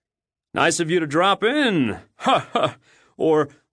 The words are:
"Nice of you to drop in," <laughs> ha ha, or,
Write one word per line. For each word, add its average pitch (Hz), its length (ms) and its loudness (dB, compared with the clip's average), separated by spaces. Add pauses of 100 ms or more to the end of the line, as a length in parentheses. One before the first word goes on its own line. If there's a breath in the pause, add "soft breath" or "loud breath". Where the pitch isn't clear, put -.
(540)
"Nice 156 280 0
of 160 80 -4
you 175 100 0
to 160 80 -2
drop 185 380 0
in," 202 640 0
<laughs> - 80 -20
ha 233 340 0
ha, 160 260 -2 (380 soft breath)
or, 151 320 0 (260 soft breath)